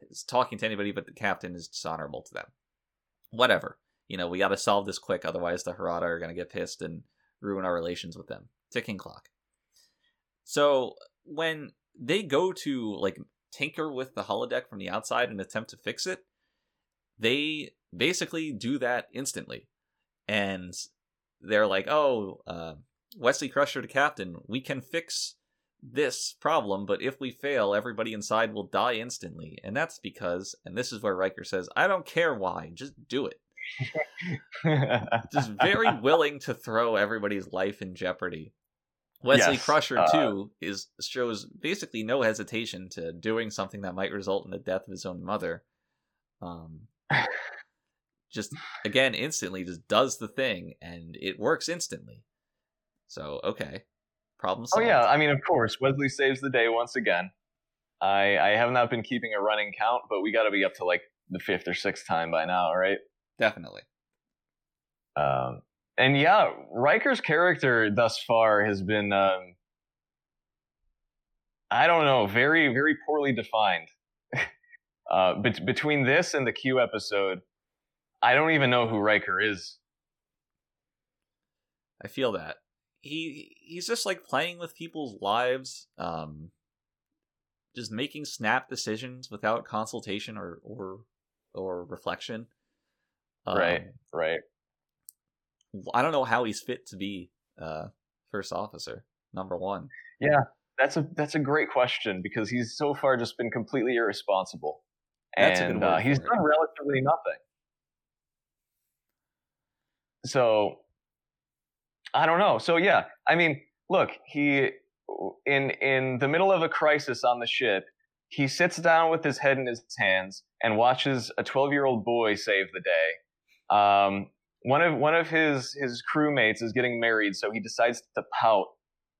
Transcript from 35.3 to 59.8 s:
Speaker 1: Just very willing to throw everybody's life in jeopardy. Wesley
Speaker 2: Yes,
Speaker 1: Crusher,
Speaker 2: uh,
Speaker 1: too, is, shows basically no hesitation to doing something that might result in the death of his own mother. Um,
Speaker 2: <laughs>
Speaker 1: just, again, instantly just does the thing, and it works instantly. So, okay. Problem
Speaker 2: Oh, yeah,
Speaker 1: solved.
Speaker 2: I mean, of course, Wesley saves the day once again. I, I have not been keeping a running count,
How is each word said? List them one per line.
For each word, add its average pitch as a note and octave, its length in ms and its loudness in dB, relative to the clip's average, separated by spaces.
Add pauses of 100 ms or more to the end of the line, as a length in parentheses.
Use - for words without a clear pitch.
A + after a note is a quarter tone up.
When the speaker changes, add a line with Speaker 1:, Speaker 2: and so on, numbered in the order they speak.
Speaker 1:
Just B2 180 -2 (100)
very G3+ 260 4 (140)
willing D3 400 2
to B2+ 120 -4
throw A2+ 420 0
everybody's G#2 580 0
life F#2+ 280 -2
in F#2 140 -12
jeopardy. F2+ 580 -6 (720)
Wesley B2 300 6
Speaker 2:
Yes, B2 120 -2
Speaker 1:
Crusher, - 340 2
Speaker 2:
uh, - 120 6
Speaker 1:
too, G#2 400 2 (100)
is, F#2+ 260 -8 (120)
shows A#2 460 -4
basically C#3+ 580 -8
no B2+ 200 0
hesitation G#2+ 640 -4
to E2 240 -8
doing A2 380 -4
something G2+ 300 -8
that F#2 140 -8
might F#2+ 160 -2
result G2 340 -4
in F#2 60 -16
the F#2 60 -8
death F#2 300 -4
of G2 40 -14
his F#2 140 -12
own F2+ 180 -10
mother. F2+ 400 -6 (800)
Um, E2 400 -16 (300)
Speaker 2:
<laughs> - 1200 -8
Speaker 1:
just, - 200 -8 (320)
again, B2+ 300 2
instantly F#2+ 500 -6
just F2 240 -12
does B2 300 4
the A2+ 100 -8
thing, G2 540 -4
and E2+ 400 -16
it F#2 180 -6
works D3+ 300 0
instantly. A2 540 -10 (840)
So, D2 360 -10
okay. E2+ 400 -6 (560)
Problem A#2 360 -2
Speaker 2:
Oh, A3 40 6
yeah, G3+ 240 6
Speaker 1:
solved. A2 100 6
Speaker 2:
I C#3+ 40 6
mean, D3+ 120 4
of C#3+ 180 4
course, C#3 320 2
Wesley C#3 300 2
saves C3+ 320 0
the C3+ 80 -4
day A#2 180 4
once A#2 280 0
again. F#2+ 340 0 (720)
I, G2 380 4
I F#2+ 180 6
have A#2+ 140 2
not B2 180 2
been A#2 140 -2
keeping A#2 340 -6
a G2+ 40 0
running G#2 360 0
count, A#2 320 0